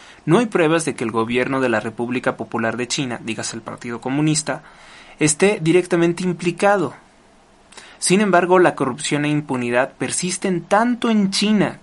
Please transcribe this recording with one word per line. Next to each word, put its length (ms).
No 140
hay 80
pruebas 380
de 120
que 80
el 80
gobierno 480
de 80
la 100
República 580
Popular 400
de 120
China, 340
dígase 320
el 80
Partido 380
Comunista, 640
esté 420
directamente 600
implicado. 720
Sin 220
embargo, 380
la 160
corrupción 500
e 40
impunidad 640
persisten 720
tanto 440
en 220
China 520